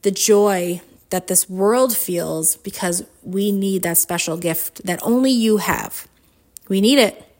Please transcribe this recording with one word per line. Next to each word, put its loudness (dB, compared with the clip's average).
the 2
joy 2
that -4
this 0
world 2
feels, -4
because -6
we -2
need -2
that -2
special -2
gift -6
that -4
only 2
you 2
have. -4
We 0
need 4
it. 2